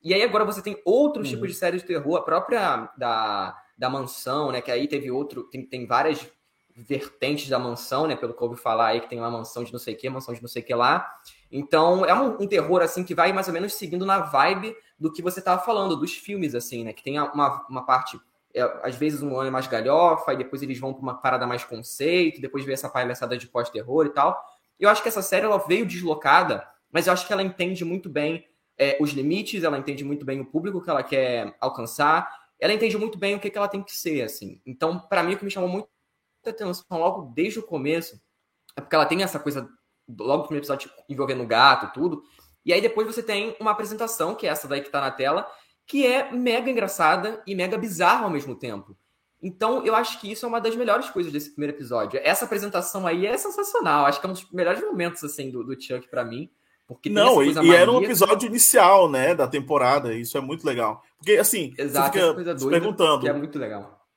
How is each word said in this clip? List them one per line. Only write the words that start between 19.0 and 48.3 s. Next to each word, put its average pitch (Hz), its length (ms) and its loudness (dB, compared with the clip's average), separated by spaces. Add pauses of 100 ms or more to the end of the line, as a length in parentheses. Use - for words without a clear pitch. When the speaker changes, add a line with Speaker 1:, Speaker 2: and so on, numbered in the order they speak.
Speaker 1:
um 139 160 -4
ano 131 120 -2
é - 20 -2
mais 131 160 -2
galhofa, 143 680 4
e 131 60 -2
depois 135 240 -6
eles 131 160 -6
vão 135 160 -6
pra 135 80 -12
uma 127 120 -6
parada 127 320 0
mais 120 160 -4
conceito, 151 800 -2
depois 135 240 -6
vem 135 80 -4
essa 135 160 -6
palhaçada 123 480 -2
de 120 120 -12
pós-terror 123 580 0
e 147 40 -2
tal. - 320 2 (380)
Eu 202 80 6
acho 214 140 4
que 247 60 -2
essa 214 140 -4
série, 208 220 0
ela 208 140 2
veio 196 260 0
deslocada, 165 840 2 (240)
mas 165 160 0
eu 185 60 4
acho 180 140 0
que 214 60 -4
ela 196 100 0
entende 185 420 -4
muito 175 240 -6
bem, 151 380 -4 (320)
é, 139 200 2
os 147 120 0
limites, 165 520 -2
ela 147 160 0
entende 139 240 -8
muito 143 220 -6
bem 135 160 -6
o 131 60 -10
público 175 340 -4
que - 80 -10
ela 143 140 0
quer 123 580 -2
alcançar, 131 680 0 (320)
ela 190 140 2
entende 214 240 0
muito 214 220 -4
bem 202 160 -2
o 202 60 -6
que, 202 100 -6
que 208 80 -8
ela 202 100 0
tem 196 140 -8
que - 120 -16
ser, 147 280 -4
assim. 104 420 -10
Então, 160 340 -4
pra 185 240 0
mim, 180 120 0
o - 20 -4
que 202 80 -10
me 196 60 -6
chamou 185 180 -4
muita 196 200 -6 (560)
atenção 214 460 -8
logo 170 440 0
desde 214 260 -2
o - 20 -14
começo 160 580 -6 (540)
é 139 60 -12
porque - 160 -2
ela 147 100 6
tem 165 160 0
essa 170 160 -4
coisa, 139 300 -6 (400)
logo 123 300 -2
no - 100 -6
primeiro 143 140 -4
episódio, 139 280 -6 (180)
envolvendo 127 360 -4
o - 20 -8
gato, 120 460 4
tudo, 156 320 -4 (400)
e 170 80 2
aí 190 80 4
depois 220 260 0
você 226 160 -6
tem 220 380 -4
uma 220 100 2
apresentação, 214 640 -4
que 214 120 -6
é 151 40 0
essa 151 160 -4
daí 139 140 -4
que - 100 -14
tá 143 100 -2
na 135 120 -2
tela, 147 360 -2 (380)
que 277 180 0
é 262 280 2
mega 247 360 0
engraçada 196 800 0
e 196 80 -6
mega 185 240 -2
bizarra 202 460 2
ao 190 60 -2